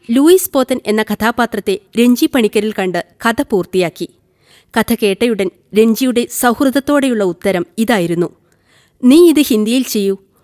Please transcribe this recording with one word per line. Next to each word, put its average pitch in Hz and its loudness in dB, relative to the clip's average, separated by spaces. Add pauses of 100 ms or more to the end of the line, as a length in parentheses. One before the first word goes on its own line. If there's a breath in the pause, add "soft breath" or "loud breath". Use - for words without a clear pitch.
(100)
ലൂയിസ് 311 4
പോത്തൻ 254 -2
എന്ന 214 -2
കഥാപാത്രത്തെ 214 -4 (200)
രഞ്ജി 247 2
പണിക്കരിൽ 214 -2
കണ്ട് 180 -4 (200)
കഥ 233 0
പൂർത്തിയാക്കി. 180 -4 (680 soft breath)
കഥ 226 0
കേട്ടയുടൻ 202 -2 (280)
രഞ്ജിയുടെ 226 0
സൗഹൃദത്തോടെയുള്ള 262 0
ഉത്തരം 180 -4 (120)
ഇതായിരുന്നു, 175 -2 (760)
"നീ 320 6
ഇത് 294 2
ഹിന്ദിയിൽ 233 0
ചെയ്യൂ, 196 -4 (260)